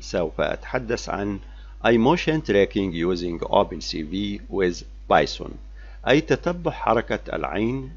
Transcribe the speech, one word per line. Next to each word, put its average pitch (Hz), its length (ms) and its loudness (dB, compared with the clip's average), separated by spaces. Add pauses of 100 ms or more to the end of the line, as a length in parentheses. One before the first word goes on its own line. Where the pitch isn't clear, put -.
سوف 85 400 -2
أتحدث 117 680 -4
عن 98 300 -2 (480)
eye 120 120 6
motion 156 420 4
tracking 98 520 4
using 85 520 0
open 92 360 2
C - 220 -6
V 98 380 -4 (100)
with 90 340 0 (280)
Python، - 380 4 (580)
أي 139 120 6
تتبع 165 500 0
حركة - 680 0
العين 110 600 -2